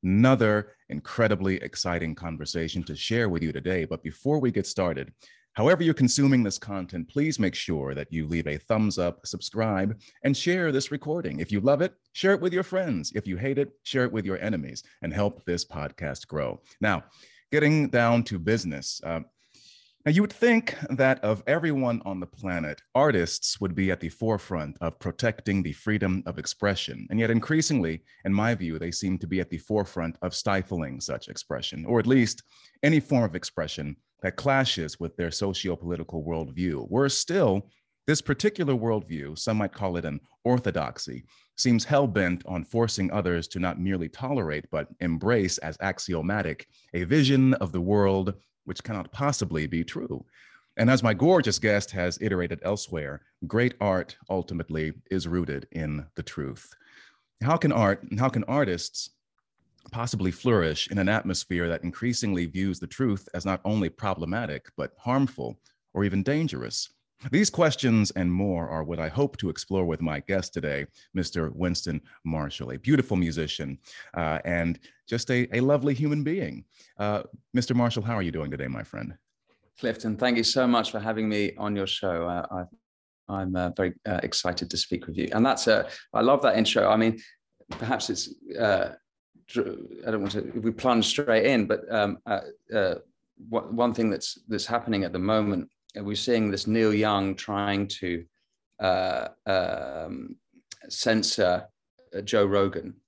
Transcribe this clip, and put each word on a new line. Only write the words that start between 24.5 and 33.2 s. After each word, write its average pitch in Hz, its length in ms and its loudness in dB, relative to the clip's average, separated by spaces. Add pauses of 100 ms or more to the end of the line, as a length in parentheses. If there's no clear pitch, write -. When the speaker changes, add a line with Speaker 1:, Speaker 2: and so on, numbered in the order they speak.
Speaker 1:
of 82 200 -4
protecting 101 640 -2
the 78 80 -6
freedom 95 540 0
of 87 120 -8
expression. - 720 -4
And 101 80 0
yet 113 100 2
increasingly, 117 760 2 (200)
in 98 80 0
my 107 220 2
view, 82 240 -4
they 85 140 -6
seem 92 260 -2
to 90 80 -6
be 90 140 0
at 85 100 -4
the 80 80 -6
forefront 92 640 -4
of 90 100 -4
stifling 87 680 -2
such - 260 -8
expression, - 600 -8
or 117 120 4
at 110 80 2
least 120 380 4 (400)
any 151 160 6
form 123 240 2